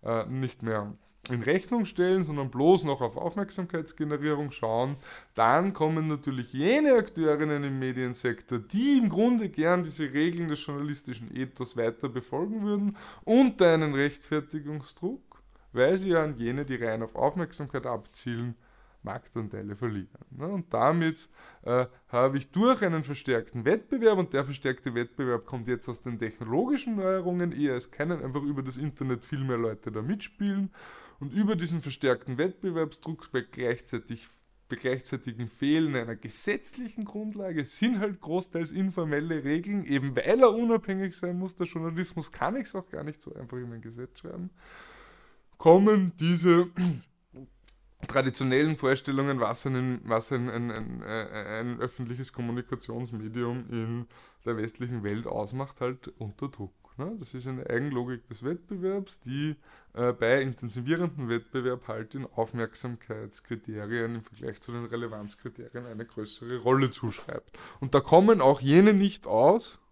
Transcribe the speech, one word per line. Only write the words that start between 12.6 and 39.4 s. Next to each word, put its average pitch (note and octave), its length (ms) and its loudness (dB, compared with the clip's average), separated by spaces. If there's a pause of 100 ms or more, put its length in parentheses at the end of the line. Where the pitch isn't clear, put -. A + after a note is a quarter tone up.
würden, G3+ 340 -2 (260)
unter A3 500 6
einen D#3 200 2
Rechtfertigungsdruck, D3 1500 -4 (320)
weil C#3+ 240 4
sie F#3+ 120 -2
ja E3+ 140 4
an D3+ 140 -4
jene, A#2+ 280 -2
die C3+ 100 -4
rein A2+ 280 -2
auf A2+ 120 -10
Aufmerksamkeit D3 680 -2
abzielen, A#2+ 680 -6 (480)
Marktanteile G#2 720 -8
verlieren. G#2 320 -6 (240)
Ne? C3 160 -10
Und F#3+ 260 -6
damit, D#3+ 560 2 (340)
äh, B2 220 2 (240)
habe C3+ 280 2
ich C#3 140 -6
durch A#3 300 4
einen E3 220 0
verstärkten B2 600 -2
Wettbewerb, G#3+ 540 4
und F3+ 160 -2
der C#3 100 2
verstärkte C3 520 -4
Wettbewerb A#2+ 500 -2
kommt A#2 220 -8
jetzt B2 200 -4
aus A#2 140 -10
den A#2+ 160 -8
technologischen D3 760 -2
Neuerungen, F3+ 560 0
eher C#3 240 0
es B2+ 160 -8
können D#3 300 -4
einfach C3 200 -4
über C#3+ 220 -4
das C3 120 -8
Internet C3+ 480 -4
viel C3+ 200 -6
mehr B2+ 140 -2
Leute A2+ 340 -4
da G#2+ 100 -6
mitspielen, G3 680 -4 (480)
und C#3 140 -10
über G#3 220 2
diesen E3 260 -2
verstärkten B2+ 560 -2
Wettbewerbsdruck E3 920 -4
bei B2+ 100 0
gleichzeitig, A#2+ 840 -6 (420)
bei B2 60 -6
gleichzeitigem B2 720 -4
Fehlen D3 480 2
einer A#2 200 -4
gesetzlichen G#3+ 880 -6
Grundlage G3+ 600 -6
sind A3 340 0
halt G3+ 220 -4
großteils E3 500 -4
informelle E3 720 -2